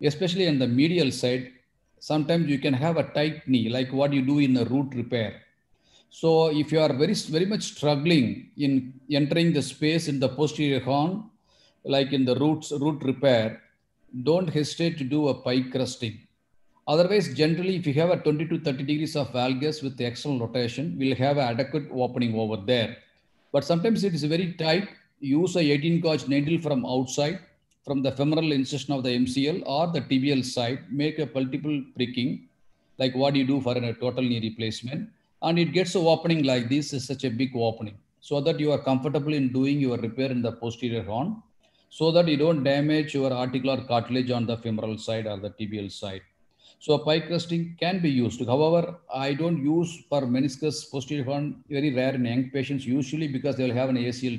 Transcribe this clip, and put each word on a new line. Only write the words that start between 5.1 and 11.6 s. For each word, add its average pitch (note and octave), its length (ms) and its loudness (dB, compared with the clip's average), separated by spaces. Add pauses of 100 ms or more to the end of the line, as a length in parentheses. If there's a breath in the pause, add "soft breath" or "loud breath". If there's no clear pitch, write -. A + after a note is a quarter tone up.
So D#3+ 380 4
if D3+ 220 0
you D#3 80 4
are D3+ 140 4
very, D#3+ 220 2
very E3 320 0
much G#3 160 -2
struggling C#3+ 960 2
in C#3 340 0 (180)
entering D3+ 440 2
the C#3 80 0
space D#3 460 -2
in C#3 120 -2
the C3 80 2
posterior D3 520 0
horn, D3+ 440 0 (600 soft breath)